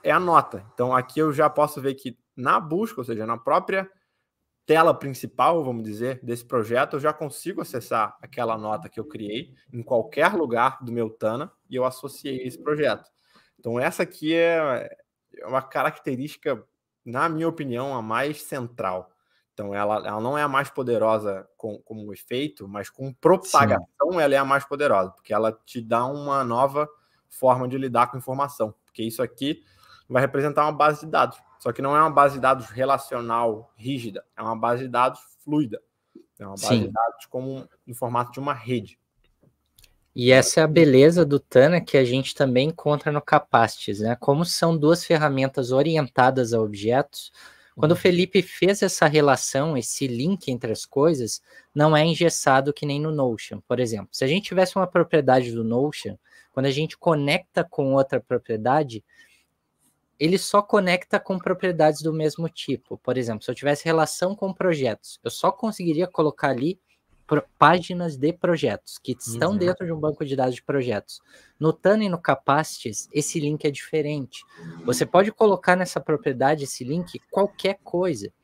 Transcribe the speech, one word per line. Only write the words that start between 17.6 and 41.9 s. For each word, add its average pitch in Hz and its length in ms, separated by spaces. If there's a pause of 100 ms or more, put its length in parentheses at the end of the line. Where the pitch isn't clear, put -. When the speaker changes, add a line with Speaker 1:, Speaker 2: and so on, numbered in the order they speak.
Speaker 1:
a 117 60
mais 127 400
central. 117 720 (420)
Então, 101 200
ela, 104 320
ela 104 140
não 127 180
é 147 40
a 147 60
mais 135 220
poderosa 110 840
com, 107 240
como 107 320
efeito, 123 560
mas 101 220
com 135 240
propagação 151 960
Speaker 2:
Sim. 180 80
Speaker 1:
ela 143 140
é 139 40
a 139 80
mais 135 200
poderosa, 120 460
porque - 220
ela 110 180 (140)
te - 160
dá 117 240
uma 139 380
nova 139 460 (400)
forma 127 380
de 131 100
lidar 123 340
com 135 60
informação, 131 560 (100)
porque - 200
isso 113 180
aqui 139 420 (460)
vai 123 120
representar 143 420
uma 151 100
base 147 320
de - 60
dados, 131 280 (200)
só 120 120
que 127 100
não 139 140
é 151 60
uma 160 100
base 143 240
de 127 60
dados 131 260
relacional 120 1080
rígida, 117 480 (140)
é 104 40
uma 113 140
base 120 280
de 127 60
dados 120 300 (240)
fluida, 147 380 (560)
é 107 80
uma 98 100
base 98 120
Speaker 2:
Sim. 110 140
Speaker 1:
de 92 80
dados 113 380
como 131 400 (200)
no 120 80
formato 120 380
de 135 60
uma 139 140
rede. 117 460 (1120)
Speaker 2:
E 123 180
essa 131 300
é - 20
a 156 40
beleza 156 580
do 143 140
Tana, 160 420
que - 160